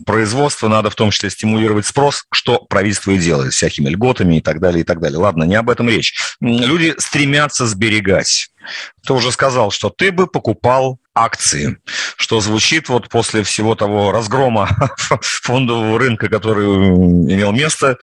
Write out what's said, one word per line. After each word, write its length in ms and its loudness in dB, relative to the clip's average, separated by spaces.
производства, 640 0
надо 240 2
в 40 -12
том 140 2
числе 220 -2
стимулировать 560 0
спрос, 440 0
что 280 0
правительство 400 0
и 80 4
делает 360 0
всякими 360 -2
льготами 480 2
и 40 0
так 180 -2
далее, 220 2
и 20 0
так 160 -2
далее. 180 -2
Ладно, 260 0
не 120 2
об 160 0
этом 180 0
речь. 240 0
М, 220 0
люди 380 0
стремятся 680 0
сберегать. 840 0
Ты 60 2
уже 180 0
сказал, 400 0
что 180 -2
ты 220 -2
бы 160 0
покупал 720 0
акции, 640 -2
что 260 -2
звучит 480 0
вот 200 0
после 320 0
всего 320 0
того 380 0
разгрома 580 0
<laughs> 520 -2
фондового 760 -2
рынка, 320 0
который, 380 0
м, 600 4
имел 260 0
место, 440 0